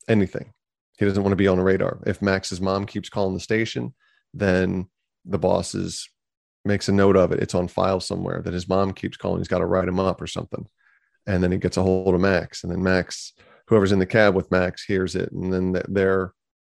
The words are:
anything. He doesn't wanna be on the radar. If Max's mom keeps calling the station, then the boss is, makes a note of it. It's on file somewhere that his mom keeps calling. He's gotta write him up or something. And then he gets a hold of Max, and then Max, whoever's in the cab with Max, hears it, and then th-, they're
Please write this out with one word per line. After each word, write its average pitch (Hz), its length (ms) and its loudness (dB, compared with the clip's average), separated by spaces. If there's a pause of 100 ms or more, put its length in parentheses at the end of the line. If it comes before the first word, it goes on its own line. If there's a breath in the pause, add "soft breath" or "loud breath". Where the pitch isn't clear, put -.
anything. 104 460 0 (440)
He 104 80 0
doesn't 98 180 0
wanna 98 120 2
be 95 120 4
on 92 100 4
the 92 60 2
radar. 95 440 0
If 98 140 -4
Max's 95 400 0
mom 98 240 -2
keeps - 240 -10
calling 95 240 -2
the 90 80 -6
station, 117 520 -4 (400)
then 92 540 0 (380)
the 95 140 -2
boss 92 360 0
is, 92 340 -8 (540)
makes 101 240 -2
a 98 60 2
note 98 240 6
of 90 140 4
it. - 120 0
It's - 120 -4
on 90 120 0
file 92 320 0
somewhere 90 440 -6
that 87 100 -6
his 90 160 -6
mom 95 240 2
keeps - 240 -8
calling. 92 220 -4
He's 90 100 -6
gotta 90 180 0
write 92 220 0
him 90 100 -2
up 95 220 0
or 87 60 -8
something. - 380 -8 (640)
And 90 160 0
then 90 80 2
he 92 60 0
gets 90 200 -2
a 92 40 4
hold 92 320 2
of 90 80 2
Max, 92 420 0
and 90 80 -6
then 92 120 -4
Max, 92 500 -2 (340 soft breath)
whoever's 98 240 4
in 98 60 2
the 92 80 2
cab 104 300 4
with 95 160 -2
Max, 92 320 0
hears 92 320 -2
it, 92 160 -4
and 92 200 -6
then 92 220 0
th-, 90 160 -4
they're 95 440 0 (340)